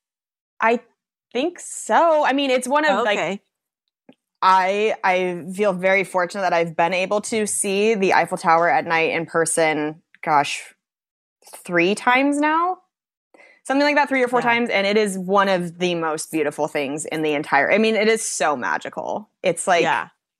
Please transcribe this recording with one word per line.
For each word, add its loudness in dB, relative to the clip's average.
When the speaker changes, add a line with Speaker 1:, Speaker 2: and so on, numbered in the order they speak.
Speaker 1:
I 2
think -4
so. 0
I 2
mean, 0
it's 0
one 2
of, 2
like, 0
Speaker 2:
Okay. -4
Speaker 1:
I, 2
I 0
feel 0
very 2
fortunate -2
that 0
I've 0
been 2
able 0
to -2
see 0
the 2
Eiffel 2
Tower 2
at 0
night 0
in -4
person, 0
gosh, 0
three 0
times 0
now? -2
Something 0
like 2
that, 2
three 0
or 0
four 2
Speaker 2:
Yeah. -2
Speaker 1:
times. 0
And 0
it 0
is 0
one 2
of -2
the -2
most -4
beautiful -2
things -4
in -6
the 0
entire, 0
I 4
mean, 2
it 0
is 0
so -2
magical. -8
It's -2
like, 4
Speaker 2:
Yeah. -2